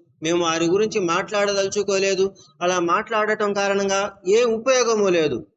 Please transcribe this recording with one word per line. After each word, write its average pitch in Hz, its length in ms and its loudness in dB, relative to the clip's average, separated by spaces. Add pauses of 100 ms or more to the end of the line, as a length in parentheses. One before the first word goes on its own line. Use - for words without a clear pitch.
(220)
మేము 170 220 0
వారి 165 220 0
గురించి 208 340 0
మాట్లాడదలుచుకోలేదు. 196 1300 -2 (280)
అలా 180 160 0
మాట్లాడటం 208 720 0
కారణంగా 196 600 -2 (160)
ఏ 226 160 4
ఉపయోగము 226 640 2
లేదు. 151 380 0 (100)